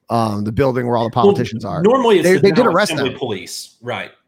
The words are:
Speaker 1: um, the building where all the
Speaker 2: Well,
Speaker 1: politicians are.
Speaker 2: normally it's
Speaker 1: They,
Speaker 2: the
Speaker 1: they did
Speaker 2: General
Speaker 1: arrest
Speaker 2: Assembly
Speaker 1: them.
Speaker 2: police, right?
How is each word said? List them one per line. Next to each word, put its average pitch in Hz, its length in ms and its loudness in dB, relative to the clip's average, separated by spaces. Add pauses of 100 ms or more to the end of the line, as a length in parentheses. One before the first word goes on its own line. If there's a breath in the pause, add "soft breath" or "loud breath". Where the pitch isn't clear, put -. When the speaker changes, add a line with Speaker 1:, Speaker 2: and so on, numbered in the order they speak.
(120)
Speaker 1:
um, 107 340 -2
the 107 80 -6
building 127 340 0
where 120 100 0
all 117 80 0
the 113 100 -6
Speaker 2:
Well, 123 100 2
Speaker 1:
politicians 123 400 0
are. 101 180 -4
Speaker 2:
normally 233 360 4
it's 165 100 2
Speaker 1:
They, 185 60 4
Speaker 2:
the 190 60 2
Speaker 1:
they 196 80 4
did 180 80 2
Speaker 2:
General 214 200 2
Speaker 1:
arrest 202 160 0
Speaker 2:
Assembly 139 180 -2
Speaker 1:
them. 123 80 -12
Speaker 2:
police, 101 600 -10
right? 113 300 -8 (160)